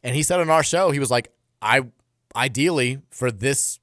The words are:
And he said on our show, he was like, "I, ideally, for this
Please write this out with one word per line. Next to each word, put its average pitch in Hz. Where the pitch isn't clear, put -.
And 120
he 151
said 180
on 165
our 160
show, 175
he 143
was 131
like, 123
"I, 120
ideally, 131
for 123
this 120